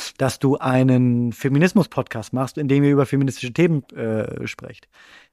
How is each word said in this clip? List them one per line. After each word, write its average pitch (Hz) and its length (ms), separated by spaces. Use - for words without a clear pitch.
dass 135 200
du 139 180
einen 127 760
Feminismus-Podcast 143 960
machst, 131 260
in 147 120
dem 143 160
ihr 143 80
über 143 120
feministische 135 460
Themen, 165 380
äh, 110 580
sprecht. - 400